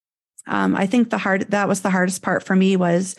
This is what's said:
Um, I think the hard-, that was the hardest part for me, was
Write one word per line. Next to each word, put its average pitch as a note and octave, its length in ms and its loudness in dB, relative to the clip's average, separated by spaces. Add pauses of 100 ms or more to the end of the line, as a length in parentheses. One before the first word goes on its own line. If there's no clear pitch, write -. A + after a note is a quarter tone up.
(460)
Um, G3 300 0
I G3 100 0
think A#3 240 2
the G#3+ 80 -2
hard-, G3 340 -2
that G3+ 180 0
was G3 100 0
the G3+ 100 -2
hardest F#3 320 0
part - 220 -2
for - 100 -4
me, F#3+ 220 4
was F3+ 440 0